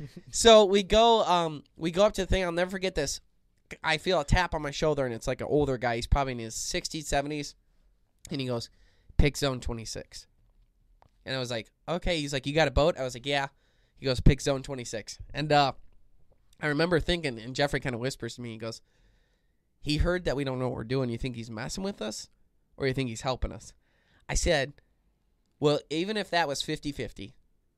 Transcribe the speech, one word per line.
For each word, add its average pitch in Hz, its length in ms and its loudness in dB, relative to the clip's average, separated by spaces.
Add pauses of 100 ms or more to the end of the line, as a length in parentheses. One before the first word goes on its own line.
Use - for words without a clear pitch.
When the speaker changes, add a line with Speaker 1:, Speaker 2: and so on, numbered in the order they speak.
Speaker 1:
<laughs> - 260 -18
Speaker 2:
So 220 320 10
we 202 200 4
go, 220 400 6
um, 160 400 0 (120)
we 165 160 -4
go 185 140 4
up 208 80 4
to - 80 -4
the 180 60 -2
thing. 190 180 2
I'll 175 80 -2
never 180 180 0
forget 190 240 -4
this. 143 240 -2 (640)
I 156 140 2
feel 170 240 0
a 143 40 -4
tap 175 280 2
on 160 80 -4
my 143 100 -6
shoulder, 143 340 0
and 123 80 -4
it's, 113 140 -8
like, 131 140 -4
an 117 60 -6
older 135 300 2
guy. 120 200 -2
He's 117 100 -6
probably 139 260 2
in 120 60 -8
his 113 160 -10
sixties, - 520 -6
seventies. 147 480 -4 (760)
And 151 80 -6
he 131 80 -4
goes, 120 220 -4 (480)
"Pick 147 180 4
zone 131 240 -2
twenty-six." - 680 -10 (960)
And 131 100 -8
I 131 40 -6
was 123 120 -6
like, 113 200 -8 (180)
"Okay." 175 320 0
He's 143 100 -4
like, 135 140 -4
"You 143 80 -4
got 156 160 4
a - 20 -14
boat?" 143 260 4
I 135 60 -4
was 127 120 -6
like, 123 100 -12
"Yeah." 139 220 0 (500)
He - 80 -8
goes, 131 160 0
"Pick 147 180 8
zone 139 240 -2
twenty-six." 120 560 -10 (140)
And, 147 180 -2
uh, 143 220 4 (880)
I 156 60 -4
remember 156 340 2
thinking, 156 360 -2
and 113 160 -12
Jeffrey 143 280 0
kinda 127 160 -4
whispers 120 380 -8
to 123 60 -16
me, 120 100 -10
he 110 60 -12
goes, 113 240 -10 (1000)
"He 147 160 -2
heard 175 260 2
that 147 140 -2
we 143 80 -2
don't 131 120 -4
know 127 120 -2
what 131 80 -8
we're 123 80 -8
doing. 127 240 -2
You 117 80 -6
think 123 180 -6
he's 117 160 -12
messing 127 320 -8
with 202 180 -6
us, - 280 -10 (480)
or 139 100 -4
you 131 60 -2
think 131 160 -4
he's 110 120 -10
helping 127 300 -4
us?" - 220 -16 (560)
I - 60 -2
said, 147 380 0 (880)
"Well, 147 200 4 (100)
even 185 260 -2
if 202 140 -4
that 170 180 2
was 139 140 -4
fifty-fifty, 135 720 -8 (420)